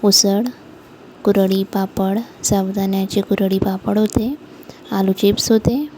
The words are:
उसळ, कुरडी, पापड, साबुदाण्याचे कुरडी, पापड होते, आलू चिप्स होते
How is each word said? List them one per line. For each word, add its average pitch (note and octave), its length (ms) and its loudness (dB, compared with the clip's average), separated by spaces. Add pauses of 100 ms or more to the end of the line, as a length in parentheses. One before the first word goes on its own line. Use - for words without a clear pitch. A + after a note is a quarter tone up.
उसळ, G3+ 380 4 (800)
कुरडी, F#3+ 400 2
पापड, F#3+ 560 -2 (240)
साबुदाण्याचे G3 800 -2
कुरडी, G3 380 0
पापड G3 380 -2
होते, A3 380 0 (560)
आलू F#3+ 200 0
चिप्स G3+ 400 0
होते A#3+ 460 2